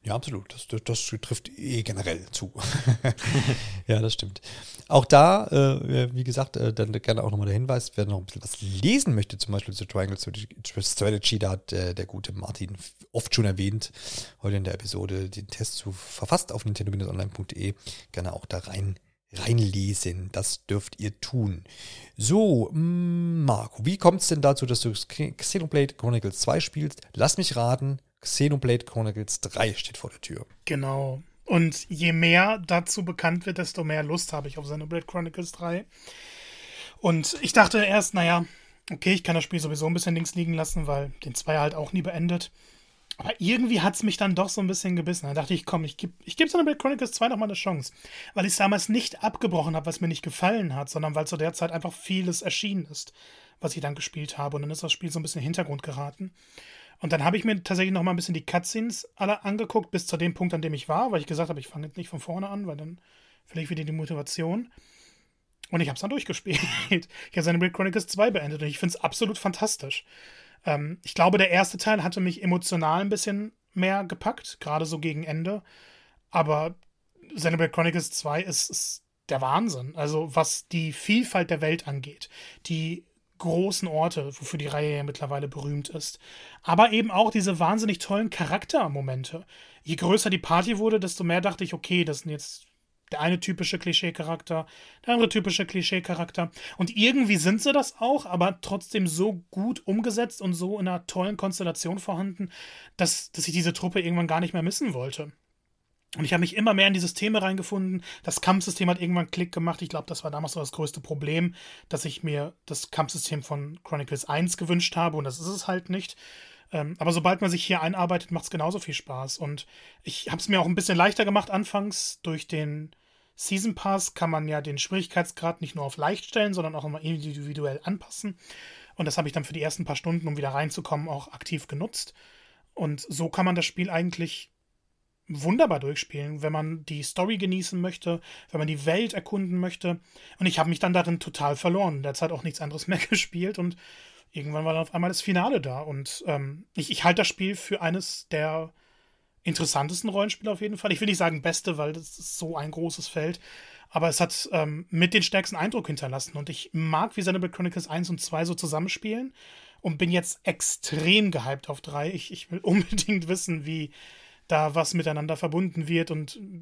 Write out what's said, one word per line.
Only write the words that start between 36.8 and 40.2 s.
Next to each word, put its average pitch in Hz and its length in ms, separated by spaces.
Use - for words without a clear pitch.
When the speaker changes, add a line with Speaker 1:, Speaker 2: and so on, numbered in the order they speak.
Speaker 2:
Und 165 440
ich - 100
dachte 214 320
erst, 202 300
„Na 175 100
ja, 170 200
okay, 185 220
ich 185 120
kann 170 100
das 160 100
Spiel 165 160
sowieso 151 260
ein 170 80
bisschen 170 200
links 165 200